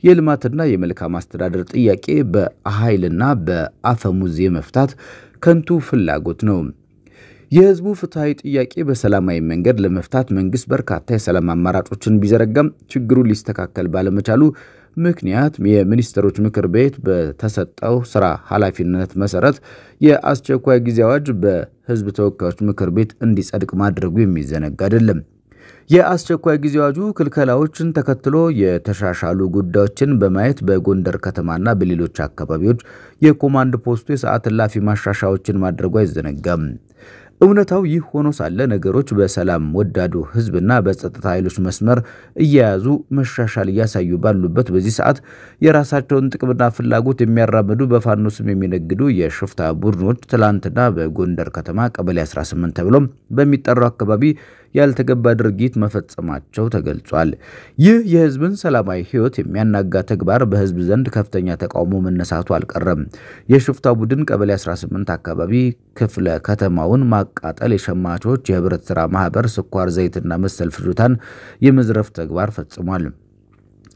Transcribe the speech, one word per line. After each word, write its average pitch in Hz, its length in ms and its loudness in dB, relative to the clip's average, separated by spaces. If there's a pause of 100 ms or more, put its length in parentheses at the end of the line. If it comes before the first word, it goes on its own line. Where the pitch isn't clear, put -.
የልማትና 156 600 4
የመልካም 90 500 -2
አስተዳደር 90 540 -6
ጥያቄ 110 380 0 (220)
በኃይልና 101 960 -2 (160)
በአፈሙዝ 90 1000 -2
የመፍታት 92 540 0 (500)
ከንቱ 170 380 2
ፍላጎት 82 640 -2
ነው። 104 140 2 (960)
የህዝቡ 185 420 6
ፍትሐዊ 160 440 -6
ጥያቄ 139 360 -4 (100)
በሰላማዊ 101 580 0
መንገድ 85 380 0
ለመፍታት 98 520 -2
መንግስት 95 360 -2
በርካታ 107 420 -4
የሰላም 90 400 0
አማራጮችን 92 680 0
ቢዘረጋም 113 540 2 (160)
ችግሩ 123 340 2
ሊስተካከል 101 640 -2
ባለመቻሉ 98 560 0 (540)
ምክንያት 156 560 0 (120)
የሚኒስትሮች 101 760 2
ምክር 104 280 0
ቤት 123 340 2
በተሰጠው 95 1040 -2
ስራ 98 200 0 (200)
ኃላፊነት 92 680 -2
መሰረት 98 420 0 (440)
የአስቸኳይ 135 800 2
ጊዜ 117 200 0
አዋጅ 139 360 2
በህዝብ 101 760 -2
ተወካዮች 95 480 -2
ምክር 98 300 -2
ቤት 110 280 0
እንዲጸድቅ 95 560 -2
ማድረጉ 95 420 -2
የሚዘነጋ 78 680 -2
አይደለም። 104 380 2 (680)
የአስቸኳይ 170 680 2
ጊዜ 143 200 -2
አዋጁ 143 220 0 (120)
ክልከላዎችን 151 800 0
ተከትሎ 139 440 -2 (200)
የተሻሻሉ 90 840 0 (100)
ጉዳዮችን 101 680 0
በማየት 101 480 2
በጎንደር 92 560 0
ከተማና 90 540 -2
በሌሎች 87 480 -2
አካባቢዎች 80 580 -2 (420)
የኮማንድ 139 560 4
ፖስቱ 117 320 -4
የሰዓት 123 380 -2
እላፊ 110 340 0
ማሻሻያዎችን 101 760 0
ማድረጉ 90 380 -2
አይዘነጋም። 78 680 -2 (760)
እውነታው 196 420 4
ይህ 160 220 0
ሆኖ 147 260 -2
ሳለ 95 360 -4
ነገሮች 101 440 0
በሰላም 92 520 0 (100)
ወዳዱ 90 400 -2 (120)
ህዝብና 104 540 0
በጸጥታ 95 460 -4
ኃይሎች 92 340 -2
መስመር 113 400 2 (360)
እየያዙ 120 500 4 (260)
መሻሻል 117 580 -2
እያሳዩ 95 500 -2
ባሉበት 95 500 0
በዚህ 92 260 0
ሰዓት - 240 0 (420)
የራሳቸውን 143 680 2
ጥቅምና 123 420 0
ፍላጎት 117 500 0
የሚያራምዱ 113 640 2
በፋኖ 110 420 2
ስም 107 200 -6
የሚነግዱ 92 540 -2 (100)
የሽፍታ 82 600 -2
ቡድኖች 95 500 0
ትላንትና 107 640 0
በጎንደር 82 600 -4
ከተማ 92 380 -4
ቀበሌ 90 320 -4
አስራ 78 220 -6
ስምንት 82 320 -4
ተብሎም 123 320 4 (240)
በሚጠራው 123 580 2
አካባቢ 110 360 0 (500)
ያልተገባ 131 580 2
ድርጊት 110 440 0
መፈጸማቸው 101 880 -4
ተገልጿል። 80 600 -2 (480)
ይህ 202 200 8 (100)
የህዝብን 165 480 2
ሰላማዊ 104 480 -2
ህይወት 117 320 0
የሚያናጋ 101 680 0
ተግባር 98 420 0
በህዝብ 98 360 0
ዘንድ 110 280 0
ከፍተኛ 92 480 -2
ተቃውሞ 90 440 -2
መነሳቱ 87 500 -4
አልቀረም። 85 500 -4 (480)
የሽፍታ 131 440 2
ቡድን 117 320 -2
ቀበሌ 101 260 0
አስራ 92 240 -4
ስምንት 90 360 -6
አካባቢ 85 420 -4 (420)
ክፍለ 95 320 -2 (160)
ከተማውን 101 640 0
ማቃጠል፣ 107 640 -2
የሸማቾች 92 720 -2
የህብረት 90 380 0
ስራ 85 240 -2
ማህበር 95 400 0
ስኳር፣ 95 420 -4
ዘይትና 87 480 -2
መሰል 90 320 -4
ፍጆታን 123 440 0 (460)
የመዝረፍ 120 500 4
ተግባር 82 400 -4
ፈጽሟል። 87 540 -6 (920)